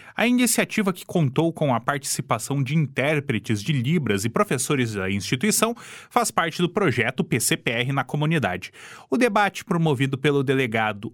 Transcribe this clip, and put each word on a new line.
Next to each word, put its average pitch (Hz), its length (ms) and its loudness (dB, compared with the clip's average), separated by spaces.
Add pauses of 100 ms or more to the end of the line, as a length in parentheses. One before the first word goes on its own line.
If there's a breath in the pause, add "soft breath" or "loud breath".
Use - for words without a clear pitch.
(180 loud breath)
A 214 80 2
iniciativa, 233 680 2
que - 140 -6
contou 160 480 2
com 151 180 0
a 117 80 2
participação 139 840 -2
de 131 120 -2
intérpretes 139 880 0
de 156 120 -2
Libras 120 520 0
e 120 40 0
professores 131 640 0
da 95 140 -2
instituição, 139 680 0 (340 loud breath)
faz 240 220 0
parte 170 280 -2
do 175 80 2
projeto 135 560 0
P 135 160 0
C - 160 0
P - 140 -4
R 123 240 0
na 139 100 0
comunidade. 147 680 -2 (360 loud breath)
O 269 100 0
debate, 214 460 2
promovido 139 540 0
pelo 143 260 2
delegado 113 720 0